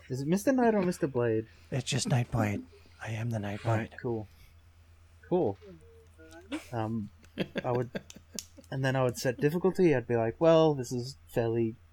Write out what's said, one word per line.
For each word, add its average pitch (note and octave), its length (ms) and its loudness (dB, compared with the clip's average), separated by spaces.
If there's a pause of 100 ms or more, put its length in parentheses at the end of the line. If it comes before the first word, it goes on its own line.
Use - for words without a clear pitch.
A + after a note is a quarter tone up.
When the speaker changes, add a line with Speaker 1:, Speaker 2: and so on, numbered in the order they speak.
(100)
Speaker 1:
is C3 100 -4
it C#3 80 -4
Mister G3 240 2
Knight A#3+ 220 4
or G3+ 80 2
Mister F3+ 240 -2
Blade? A#2+ 400 0 (240)
Speaker 2:
It's C3+ 180 -4
just C3 220 -2
Nightblade. A#2 520 0 (400)
I A2+ 100 -8
am A2+ 180 -6
the A2+ 80 -4
Nightblade. G2+ 280 -8
Speaker 1:
All A2+ 100 2
right, A2+ 240 -4
cool. A2+ 280 -6 (1000)
Cool. C#3+ 280 0 (1160)
Um, A#2 360 -4 (560)
I B2+ 80 -2
would, A#2+ 180 -2 (800)
and C3+ 140 -2
then C3 120 2
I C3 60 2
would B2 160 0
set - 220 -2
difficulty. E3+ 540 4
I'd A#2+ 120 0
be A#2+ 100 0
like, A2+ 220 0
"Well, D#3+ 360 6
this C3 180 -6
is B2 240 -6 (100)
fairly, A#2 480 0 (180)